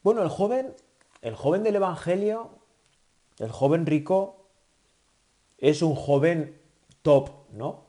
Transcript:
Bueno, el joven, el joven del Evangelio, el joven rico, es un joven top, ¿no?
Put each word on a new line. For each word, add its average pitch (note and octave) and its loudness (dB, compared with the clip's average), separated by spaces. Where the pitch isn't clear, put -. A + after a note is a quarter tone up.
Bueno, G#3+ 2
el E3 0
joven, B3+ -4
el A2+ -8
joven F3 0
del G#3 0
Evangelio, G3 -2
el A2+ -6
joven D#3 0
rico, D#3 -2
es D3 2
un D#3 2
joven D3 0
top, C#3 4
¿no? A2+ -10